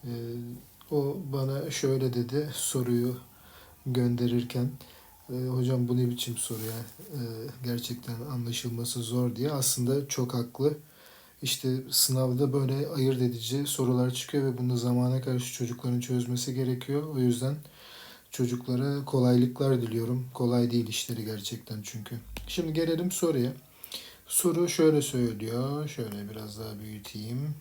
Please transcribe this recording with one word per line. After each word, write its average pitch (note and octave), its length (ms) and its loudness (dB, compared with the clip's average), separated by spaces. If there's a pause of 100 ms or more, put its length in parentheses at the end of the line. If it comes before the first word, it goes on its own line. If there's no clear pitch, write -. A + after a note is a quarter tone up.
E, B2 80 -8 (800)
o C#3+ 260 0 (160)
bana C3+ 380 -2
şöyle C3 420 2
dedi B2+ 400 0
soruyu B2 640 2 (720)
gönderirken, B2 840 2 (600)
"E, B2+ 180 -2
hocam B2+ 400 2
bu B2 100 4
ne B2 120 4
biçim A#2+ 280 -4
soru A2+ 220 -4
ya? A2+ 200 -4 (400)
E, - 0 - (440)
gerçekten A#2+ 520 -4 (160)
anlaşılması A#2+ 680 -4
zor." A#2+ 360 0
diye. C3+ 160 0
Aslında C3+ 560 2
çok B2 260 -2
haklı. C3 400 0 (680)
İşte C3 280 -2 (200)
sınavda C3 640 2
böyle C#3 340 2
ayırt C3 340 2
edici A#2+ 440 0
sorular B2 480 2
çıkıyor C3+ 320 0
ve B2 120 0
bunu B2 200 0
zamana B2 440 2
karşı B2 320 -2
çocukların B2 460 -2
çözmesi B2 540 -2
gerekiyor. B2+ 500 0 (120)
O C3 40 0
yüzden B2+ 360 2 (760)
çocuklara B2+ 720 -2
kolaylıklar B2 760 4
diliyorum. A#2 520 -2
Kolay A#2+ 380 2
değil A#2 160 2
işleri A2 380 -4
gerçekten G#2+ 580 -8
çünkü. A2 320 -10 (320)
Şimdi E3 260 -2
gelelim E3 380 2
soruya. B2+ 420 2 (760)
Soru E3+ 420 2
şöyle D#3 320 6
söylüyor. B2 840 0
Şöyle G#2 440 -6
biraz G#2+ 280 -10
daha G#2+ 200 -8
büyüteyim. G#2+ 600 -8 (220)